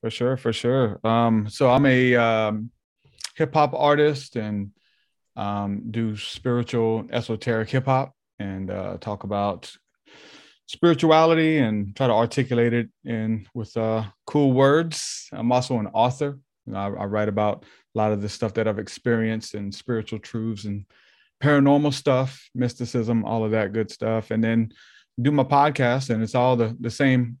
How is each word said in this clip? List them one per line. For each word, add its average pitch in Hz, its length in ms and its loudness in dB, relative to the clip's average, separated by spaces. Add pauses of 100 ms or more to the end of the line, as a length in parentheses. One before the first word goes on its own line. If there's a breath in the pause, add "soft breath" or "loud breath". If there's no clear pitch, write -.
For 113 80 -4
sure, 127 280 -2
for 113 140 -2
sure. 120 540 0
Um, 113 420 2
so 127 220 2
I'm 139 160 6
a, 127 300 4
um, 110 560 2 (640)
hip 147 180 -2
hop 147 220 2
artist 147 640 2
and, 104 340 -6 (640)
um, 101 560 -4
do 110 260 -4
spiritual, 117 960 -2
esoteric 113 580 -4
hip 135 160 -2
hop 135 300 0 (240)
and, 95 320 -8
uh, 95 280 -8
talk 104 240 -8
about 101 480 -4 (920 loud breath)
spirituality 160 960 4
and 107 360 0
try 131 120 0
to 117 60 4
articulate 117 600 2
it 117 160 -2 (140)
in 110 500 -6
with, 113 240 -10
uh, 110 260 -2 (220)
cool 143 260 2
words. 143 800 0
I'm 117 200 -2
also 123 260 0
an 104 100 -4
author. 135 520 -2 (260)
You 104 80 -12
know, 98 60 -8
I, 101 80 -4
I 101 180 -6
write 107 240 -2
about 104 360 -2 (280 soft breath)
a - 40 -4
lot 107 160 2
of 101 80 -4
the 104 80 -6
stuff 107 260 -6
that 113 120 0
I've 104 120 -2
experienced 110 720 -4
and 101 200 -8
spiritual 113 440 -6
truths 110 460 -8
and 101 220 -8 (560 soft breath)
paranormal 143 520 4
stuff, 131 640 -2
mysticism, 120 680 -2
all 110 220 -2
of 107 60 -2
that 107 220 -2
good 110 180 -4
stuff. 113 400 -4
And 113 120 0
then 113 280 0 (500 soft breath)
do 139 100 2
my 143 120 2
podcast, 135 680 2
and 113 140 0
it's 107 100 -6
all 127 220 4
the, 117 240 0
the 117 100 -6
same 127 520 2